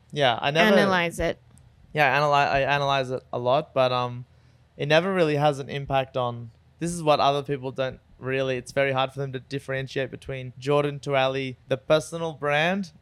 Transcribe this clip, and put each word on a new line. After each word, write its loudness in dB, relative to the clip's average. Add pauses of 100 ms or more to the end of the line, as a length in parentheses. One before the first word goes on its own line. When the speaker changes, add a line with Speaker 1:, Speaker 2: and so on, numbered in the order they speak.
(120)
Speaker 1:
yeah, 2
I -2
never 4
Speaker 2:
analyze 2
it. -2 (540)
Speaker 1:
Yeah, 4
analy-, 4
I 2
analyze 0
it -6 (100)
a -4
lot, 0
but, 4
um, -4 (520)
it -6
never 4
really 2
has 2
an -10
impact -2
on, -4 (280)
this -6
is -8
what 4
other 2
people -6
don't -6 (220)
really, -2
it's -10
very 0
hard -2
for -14
them -8
to -8
differentiate -6
between -12
Jordan 0
Tuali, 0 (120)
the -2
personal -2
brand -2